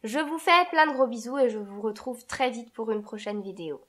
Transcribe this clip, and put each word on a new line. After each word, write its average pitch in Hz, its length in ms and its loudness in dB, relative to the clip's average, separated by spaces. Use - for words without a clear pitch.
Je 226 160 -2
vous 311 200 -2
fais 349 120 2
plein 311 160 6
de 294 60 0
gros 262 140 4
bisous 233 300 -6
et 254 120 6
je 214 100 -4
vous 202 220 -10
retrouve 220 440 -6
très 254 240 -2
vite 233 240 -10
pour 226 180 -4
une 214 120 -2
prochaine 208 380 -6
vidéo. 175 480 -8